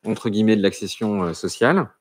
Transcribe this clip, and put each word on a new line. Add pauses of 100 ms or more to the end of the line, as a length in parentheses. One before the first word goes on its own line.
entre
guillemets,
de
l'accession,
euh,
sociale. (100)